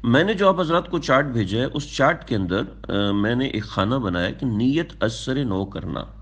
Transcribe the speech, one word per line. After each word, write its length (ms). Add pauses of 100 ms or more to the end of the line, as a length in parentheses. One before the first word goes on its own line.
मैंने 280
जो 160
आप 100
हजरात 280
को 120
चार्ट 280
भेजा 300
है, 100
उस 300
चार्ट 260
के 120
अंदर, 220
अ, 540
मैंने 360
एक 160
खाना 340
बनाया 340
कि 140
नीयत 580
असर 420
नौ 200
करना। 560